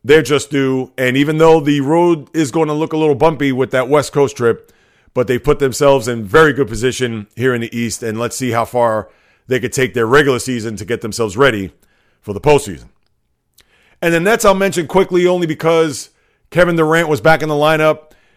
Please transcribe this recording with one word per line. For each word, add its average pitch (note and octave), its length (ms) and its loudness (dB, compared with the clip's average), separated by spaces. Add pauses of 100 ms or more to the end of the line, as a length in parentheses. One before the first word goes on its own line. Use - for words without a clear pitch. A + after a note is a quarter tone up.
their D3+ 200 4
just D3 280 -2
due. C3 460 -2
And B2+ 200 -2
even D3+ 220 0
though D#3+ 220 6
the D3 220 0
road E3 520 0
is D3+ 160 -2
going D#3+ 180 -2
to D3+ 60 -4
look D#3 200 -4
a - 20 -4
little D#3 180 2
bumpy D3 380 0
with B2+ 200 -2
that C3 160 -2
West C#3+ 240 0
Coast C#3+ 240 0
trip, - 360 -2 (420)
but B2 120 -2
they B2 120 0
put C#3+ 200 0
themselves C#3 500 2
in A#2 160 -6
very C#3+ 300 4
good B2 140 -2
position A#2 580 -4 (100)
here B2+ 180 0
in A#2 60 -4
the A#2 160 -8
East. A#2 260 -6
And A2 160 -6
let's A#2 160 -6
see B2+ 160 -4
how A2+ 140 -2
far A2 460 -2 (360)
they B2+ 140 -2
could A#2 120 -6
take C3 200 -2
their A#2 140 0
regular C3+ 320 4
season A2+ 380 -8
to G#2 100 -12
get A2+ 160 -6
themselves G#2+ 340 -6
ready A2+ 360 0 (480)
for G#2+ 120 -12
the G2 80 -10
postseason. G#2+ 480 -2 (1120)
And E3+ 140 0
the E3 60 0
Nets A3 240 0
I'll G3 100 4
mention F#3+ 320 -2
quickly F#3 400 0
only F3+ 200 0
because D#3+ 640 -2 (400)
Kevin F3 260 2
Durant D#3+ 320 2
was D3+ 120 -2
back D#3+ 220 2
in D#3 60 -4
the D3+ 60 -2
lineup. D#3 580 0 (240)